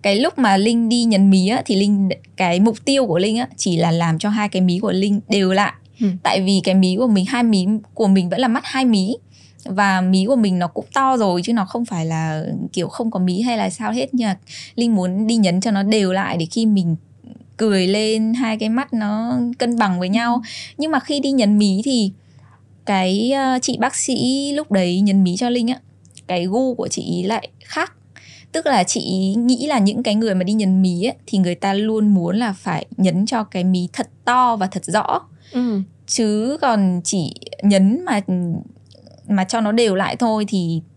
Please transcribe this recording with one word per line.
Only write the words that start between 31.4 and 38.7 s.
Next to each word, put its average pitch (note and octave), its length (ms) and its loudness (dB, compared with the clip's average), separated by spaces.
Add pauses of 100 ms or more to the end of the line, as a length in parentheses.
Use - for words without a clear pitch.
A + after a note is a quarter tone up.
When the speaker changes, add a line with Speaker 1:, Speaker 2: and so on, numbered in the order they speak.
Speaker 1:
ta G3 200 -2
luôn G#3+ 340 0
muốn F#3 280 2
là A3+ 160 -2
phải E3+ 340 -6 (100)
nhấn F#3 300 0
cho A3+ 180 -2
cái F3+ 200 -6
mí F3+ 280 0
thật - 160 -8 (160)
to B3 320 2
và G#3 100 -2
thật F#3 180 -8
rõ. G#3 360 -2 (320)
Speaker 2:
Ừ. A#3+ 300 -2 (240)
Speaker 1:
Chứ A3 540 -2
còn G3 440 2
chỉ E3+ 280 -2 (300)
nhấn G3+ 420 4
mà, B3 160 -2 (1080)